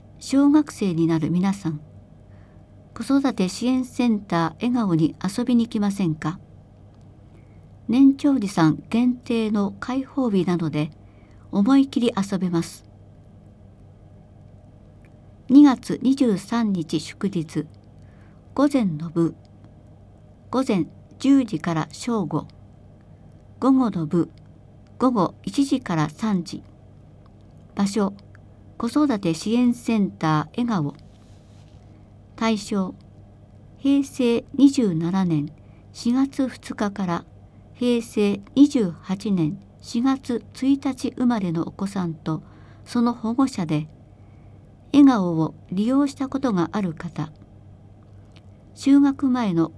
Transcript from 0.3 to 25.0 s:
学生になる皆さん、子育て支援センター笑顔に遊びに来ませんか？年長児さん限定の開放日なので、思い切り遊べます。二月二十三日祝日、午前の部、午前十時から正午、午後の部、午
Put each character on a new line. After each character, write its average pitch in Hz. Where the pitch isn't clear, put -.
学 294
生 190
に 160
な 165
る 156
皆 185
さ -
ん、 151
子 -
育 269
て 185
支 226
援 254
セ 247
ン 214
タ 165
ー -
笑 247
顔 214
に 156
遊 196
び 247
に 233
来 226
ま 208
せ 202
ん 156
か？ 156
年 269
長 277
児 208
さ 160
ん 151
限 247
定 226
の 202
開 262
放 262
日 190
な 175
の 165
で、 151
思 226
い 269
切 262
り 240
遊 196
べ 180
ま 170
す。 -
二 277
月 254
二 269
十 233
三 226
日 165
祝 -
日、 160
午 285
前 254
の 165
部、 165
午 254
前 185
十 269
時 165
か 170
ら 156
正 226
午、 147
午 262
後 254
の 170
部、 165
午 262